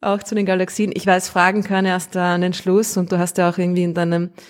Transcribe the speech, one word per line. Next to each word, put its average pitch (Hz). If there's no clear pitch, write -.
auch 202
zu -
den 208
Galaxien. 185
Ich 190
weiß, 185
Fragen 190
können 190
erst, 180
äh, 185
an 175
den 180
Schluss 196
und 180
du 180
hast 175
ja 175
auch 170
irgendwie 180
in 170
deinem 170